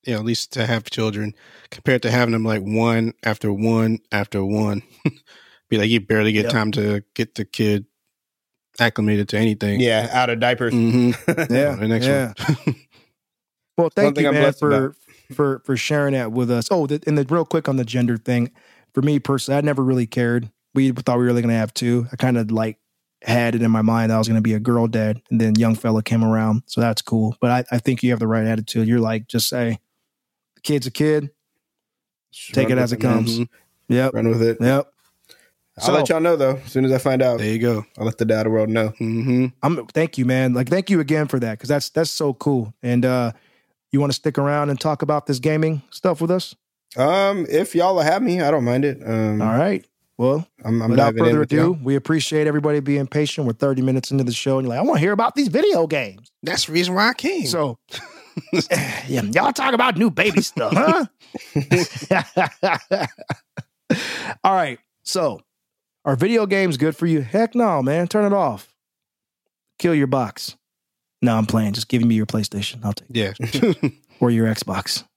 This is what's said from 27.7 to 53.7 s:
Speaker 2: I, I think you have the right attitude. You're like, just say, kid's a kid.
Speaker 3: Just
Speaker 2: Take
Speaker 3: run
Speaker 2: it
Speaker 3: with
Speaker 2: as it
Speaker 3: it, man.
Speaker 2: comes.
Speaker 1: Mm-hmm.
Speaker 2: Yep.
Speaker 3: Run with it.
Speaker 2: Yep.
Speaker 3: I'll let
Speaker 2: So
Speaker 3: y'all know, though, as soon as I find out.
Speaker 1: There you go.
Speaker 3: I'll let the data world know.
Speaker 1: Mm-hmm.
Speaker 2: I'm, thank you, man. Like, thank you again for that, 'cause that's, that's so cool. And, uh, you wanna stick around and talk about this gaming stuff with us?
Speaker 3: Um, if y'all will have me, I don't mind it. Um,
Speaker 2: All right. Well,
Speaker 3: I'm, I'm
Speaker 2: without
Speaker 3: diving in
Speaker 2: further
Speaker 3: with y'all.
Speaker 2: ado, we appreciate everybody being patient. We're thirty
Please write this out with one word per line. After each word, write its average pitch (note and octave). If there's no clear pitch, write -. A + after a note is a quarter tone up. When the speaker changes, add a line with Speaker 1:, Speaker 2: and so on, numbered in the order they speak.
Speaker 2:
I, A#2+
I -
think B2
you B2
have A#2
the A2+
right A2
attitude. A2
You're A#2+
like, A2+
just -
say, A#2
kid's C#3
a -
kid. D3+
Speaker 3:
Just -
Speaker 2:
Take C3
Speaker 3:
run C3
Speaker 2:
it -
Speaker 3:
with -
Speaker 2:
as A#2+
it A#2+
Speaker 3:
it, A#2
man. A#2+
Speaker 2:
comes. A2+
Speaker 1:
Mm-hmm. -
Speaker 2:
Yep. C3
Speaker 3:
Run A2+
with A2+
it. A2+
Speaker 2:
Yep. C3+
Speaker 3:
I'll C3+
let D3
Speaker 2:
So -
Speaker 3:
y'all D#3+
know, E3+
though, C3+
as -
soon C3
as C3
I B2+
find C3
out. B2
Speaker 1:
There G#2+
you A2+
go. A2+
Speaker 3:
I'll G#2+
let A2
the A#2
data A2
world A2
know. A2
Speaker 1:
Mm-hmm. B2
Speaker 2:
I'm, C#3+
thank D#3+
you, B2+
man. B2+
Like, B2
thank F#3
you F3
again D3+
for C3
that, A2
'cause C3
that's, C#3+
that's D#3+
so D3
cool. B2
And, B2
uh, B2
you C#3
wanna C#3+
stick -
around C#3+
and C3+
talk D3+
about D3
this C3+
gaming D#3
stuff E3
with E3
us? F3+
Speaker 3:
Um, F#3
if E3+
y'all F3+
will E3
have F3
me, F3+
I C#3+
don't D3
mind B2
it. C3
Um, G#2+
Speaker 2:
All A2
right. F#3
Well, C3+
Speaker 3:
I'm, A2+
I'm A2+
Speaker 2:
without B2
Speaker 3:
diving A2+
in A#2+
Speaker 2:
further A#2+
Speaker 3:
with D3
y'all. D#3+
Speaker 2:
ado, D#3
we C3+
appreciate D3+
everybody D3
being C#3
patient. D3
We're A2+
thirty C3